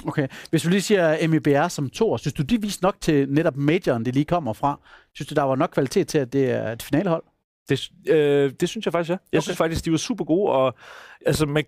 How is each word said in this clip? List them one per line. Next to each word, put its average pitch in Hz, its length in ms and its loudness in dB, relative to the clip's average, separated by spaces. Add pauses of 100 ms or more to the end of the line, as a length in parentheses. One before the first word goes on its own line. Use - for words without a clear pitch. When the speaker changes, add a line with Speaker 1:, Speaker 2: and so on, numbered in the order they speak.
Speaker 1:
Okay. 139 200 -2 (220)
Hvis 165 140 0
du 160 60 0
lige 190 120 2
siger 165 460 2
M 160 60 2
I 151 60 4
B 135 80 -2
R 147 200 4
som 143 220 -4
toer, 190 280 0
synes - 160 -6
du, - 100 -4
de 202 180 0
viste 202 220 -8
nok 196 180 2
til 139 280 2
netop 147 280 2
majoren, 143 480 0
de 123 60 -2
lige 143 140 2
kommer 156 280 -2
fra? 143 260 -2 (360)
Synes 147 140 -14
du, 147 60 -4
der 151 80 2
var 135 120 2
nok 160 180 0
kvalitet 151 340 0
til, - 100 0
at 131 160 -2
det 135 180 2
er 113 200 -4
et 120 120 -10
finalehold? 165 400 0 (460)
Speaker 2:
Det, 139 200 -2 (200)
øh, 143 500 4
det 175 100 0
synes - 160 -8
jeg 190 60 -4
faktisk, 165 180 -2
ja. 175 40 0 (180)
Jeg 156 60 2
Speaker 1:
Okay. 156 60 0
Speaker 2:
synes 180 140 -6
faktisk, 165 280 0
de 165 60 0
var 160 60 2
super 190 280 -4
gode, 165 260 0
og 131 240 2 (500)
altså, 151 200 0
man 147 220 -2